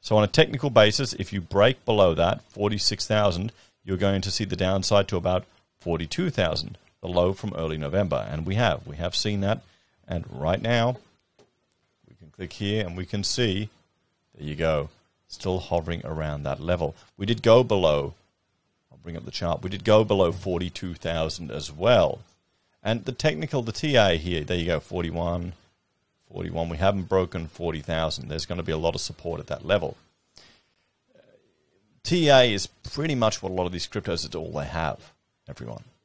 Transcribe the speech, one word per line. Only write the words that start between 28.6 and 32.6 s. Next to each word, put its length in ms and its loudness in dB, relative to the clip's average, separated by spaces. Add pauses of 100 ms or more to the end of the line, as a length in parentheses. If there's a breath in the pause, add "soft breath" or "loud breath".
be 100 -4
a 40 -2
lot 180 0
of 60 -6
support 380 -8
at 80 -14
that 180 -8
level. 300 0 (2000 soft breath)
T 240 2
A 240 8
is 160 -2